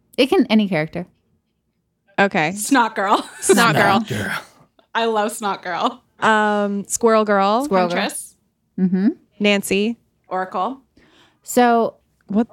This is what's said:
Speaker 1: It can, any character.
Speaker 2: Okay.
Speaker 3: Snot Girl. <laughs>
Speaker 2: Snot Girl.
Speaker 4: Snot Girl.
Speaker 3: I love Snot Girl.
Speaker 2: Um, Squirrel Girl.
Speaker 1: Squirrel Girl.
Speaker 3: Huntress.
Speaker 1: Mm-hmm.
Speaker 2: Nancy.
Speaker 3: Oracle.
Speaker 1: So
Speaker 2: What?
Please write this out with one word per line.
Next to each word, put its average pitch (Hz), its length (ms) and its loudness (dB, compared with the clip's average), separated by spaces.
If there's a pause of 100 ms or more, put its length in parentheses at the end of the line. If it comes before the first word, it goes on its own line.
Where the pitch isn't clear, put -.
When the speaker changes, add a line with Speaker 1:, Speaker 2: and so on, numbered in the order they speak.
(180)
Speaker 1:
It 254 100 4
can, 339 180 2
any 214 240 2
character. 165 360 -4 (1120)
Speaker 2:
Okay. 190 360 0
Speaker 3:
Snot 220 420 0
Girl. 202 380 0
<laughs> - 80 -20
Speaker 2:
Snot 226 340 4
Girl. 202 300 4
Speaker 4:
Snot - 20 -18
Girl. 107 340 -6 (560)
Speaker 3:
I 226 100 -2
love 220 260 -2
Snot 202 280 -6
Girl. 190 400 -6 (180)
Speaker 2:
Um, 208 680 0
Squirrel 220 400 2
Girl. 208 400 0
Speaker 1:
Squirrel 185 240 0
Girl. 175 100 -4
Speaker 3:
Huntress. - 380 -8 (420)
Speaker 1:
Mm-hmm. 185 300 2 (320)
Speaker 2:
Nancy. 208 560 -2 (320)
Speaker 3:
Oracle. 185 520 -6 (640)
Speaker 1:
So 233 520 2 (320)
Speaker 2:
What? 214 260 -2